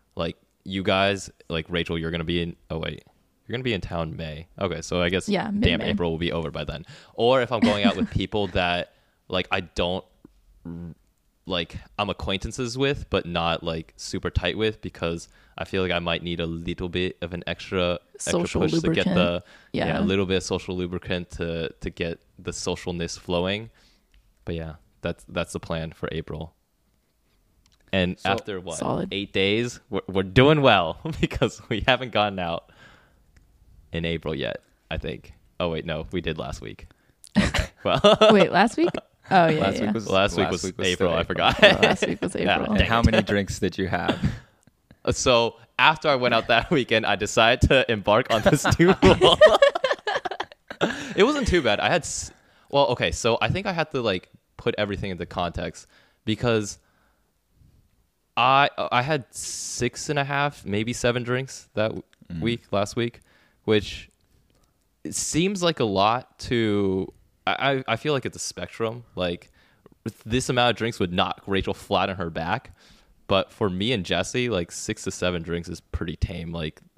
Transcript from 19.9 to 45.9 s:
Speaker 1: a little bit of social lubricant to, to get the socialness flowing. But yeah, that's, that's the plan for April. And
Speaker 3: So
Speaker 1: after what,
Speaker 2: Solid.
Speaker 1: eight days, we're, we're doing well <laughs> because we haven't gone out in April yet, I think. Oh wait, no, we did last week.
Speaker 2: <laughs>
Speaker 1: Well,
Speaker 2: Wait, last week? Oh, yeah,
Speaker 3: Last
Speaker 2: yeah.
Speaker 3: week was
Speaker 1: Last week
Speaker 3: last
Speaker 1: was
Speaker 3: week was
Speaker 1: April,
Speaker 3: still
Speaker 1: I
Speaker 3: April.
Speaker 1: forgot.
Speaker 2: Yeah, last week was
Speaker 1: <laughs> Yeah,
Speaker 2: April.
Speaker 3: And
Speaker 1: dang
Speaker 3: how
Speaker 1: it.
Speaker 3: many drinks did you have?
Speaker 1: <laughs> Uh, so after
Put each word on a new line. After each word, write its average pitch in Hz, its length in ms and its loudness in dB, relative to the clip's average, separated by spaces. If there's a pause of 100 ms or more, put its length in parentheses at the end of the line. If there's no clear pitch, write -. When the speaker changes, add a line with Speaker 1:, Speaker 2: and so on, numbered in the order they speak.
Speaker 1:
a - 0 -
little 95 240 2
bit 92 140 0
of 87 60 -2
social 92 300 -4
lubricant 90 580 -6
to, 82 360 -6 (120)
to 92 100 -6
get 85 300 -6 (180)
the 90 140 -10
socialness 87 640 -6
flowing. 95 500 -2 (800)
But 87 80 -6
yeah, 80 220 -10 (260)
that's, 85 260 -6
that's 87 240 -6
the 85 80 -8
plan 80 320 -8
for - 200 -10
April. 80 420 -10 (1400)
And 90 260 0
Speaker 3:
So 95 120 -4
Speaker 1:
after 98 300 -4
what, 87 180 -10
Speaker 2:
Solid. 87 340 -4
Speaker 1:
eight 98 200 -6
days, 104 480 0 (100)
we're, 98 180 -4
we're 95 140 -2
doing 131 400 6
well 95 360 4 (120)
<laughs> - 100 -6
because - 480 -2
we 107 180 -4
haven't 127 260 2
gone 104 260 0
out 85 320 -6 (1200)
in 82 120 -4
April 82 300 -4
yet, 62 280 -6 (280)
I - 80 -4
think. - 360 -10 (260)
Oh 90 80 0
wait, 80 180 -4
no, 80 240 -6
we 92 100 -2
did 80 180 -4
last 65 240 -10
week. 53 240 -16 (500)
Speaker 2:
<laughs> 202 60 6 (420)
Speaker 1:
Well, 95 160 2 (320)
Speaker 2:
Wait, 190 180 6
last 214 280 2
week? 330 100 2 (420)
Oh, 175 180 6
yeah, 156 120 0
Speaker 3:
Last 95 180 0
Speaker 2:
yeah. - 60 -2
Speaker 3:
week 104 100 -2
was 110 140 -4
Speaker 1:
Last 95 300 2
week 101 60 2
Speaker 3:
last 82 80 -2
Speaker 1:
was 90 120 -4
Speaker 3:
week 92 140 -6
was 98 100 -2
Speaker 1:
April, 90 220 2
Speaker 3:
still 82 80 0
Speaker 1:
I - 20 0
Speaker 3:
April. 85 60 -2 (260)
Speaker 1:
forgot. - 100 -2
Speaker 2:
Yeah, 208 140 8 (100)
last 202 200 0
week 175 160 -4
was - 120 -6
Speaker 1:
<laughs> - 40 -6
Yeah, - 160 2
Speaker 2:
April. - 160 -2
Speaker 3:
And 208 80 0
Speaker 1:
dang 95 100 2
Speaker 3:
how 117 120 2
Speaker 1:
it. 117 100 2
Speaker 3:
many 110 120 2
drinks 101 360 -2
did 92 200 -2
you 92 100 -2
have? 87 300 -2 (180)
Speaker 1:
<laughs> - 40 -14 (640)
Uh, 123 60 0
so 117 440 2 (220)
after 156 300 4